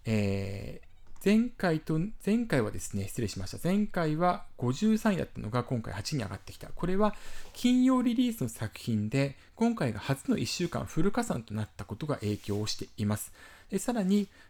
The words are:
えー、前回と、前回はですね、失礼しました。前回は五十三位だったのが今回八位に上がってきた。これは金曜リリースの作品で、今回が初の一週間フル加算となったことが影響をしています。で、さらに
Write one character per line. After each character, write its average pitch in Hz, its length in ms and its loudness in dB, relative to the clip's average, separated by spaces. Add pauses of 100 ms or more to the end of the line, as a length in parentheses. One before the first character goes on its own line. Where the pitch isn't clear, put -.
え 101 800 -2
ー、 - 40 -18 (360)
前 220 260 4
回 160 300 0
と、 156 200 0 (240)
前 226 220 2
回 139 160 2
は 104 80 0
で 92 80 -4
す - 180 -6
ね、 95 120 -2
失 - 120 -8
礼 107 80 0
し - 120 -8
ま - 80 -6
し - 20 -8
た。 - 120 -8
前 196 260 2
回 156 260 0
は 175 320 2 (100)
五 120 160 0
十 214 260 2
三 214 160 2
位 - 20 -2
だ 147 80 0
っ - 20 -8
た - 140 -10
の 110 100 -6
が 120 140 0
今 120 180 -2
回 104 100 -8
八 98 200 -6
位 147 40 0
に 120 60 0
上 98 60 -4
が 98 80 -8
っ - 20 -8
て - 140 -16
き - 60 -16
た。 - 100 -14
こ - 180 -4
れ 185 80 2
は 208 220 4 (360)
金 247 300 4
曜 254 200 6
リ 240 120 2
リ 247 160 4
ー 226 60 -4
ス - 60 -2
の 120 60 0
作 - 300 -8
品 107 300 0
で、 139 280 0 (200)
今 233 180 2
回 143 180 0
が 107 60 -4
初 - 320 -2
の 226 80 4
一 113 80 0
週 175 220 -2
間 - 160 -4
フ - 180 0
ル 202 80 6
加 240 140 0
算 120 180 -2
と - 120 -10
な 107 100 -2
っ - 120 -8
た 101 80 -10
こ 101 120 -10
と 160 100 -8
が 143 120 0
影 104 180 0
響 101 240 -2
を 107 80 -2
し - 80 -2
て - 100 -8 (100)
い 104 80 -2
ま 104 120 2
す。 - 160 -8 (400)
で、 196 60 0
さ 240 160 -2
ら 220 80 0
に 196 260 4 (220)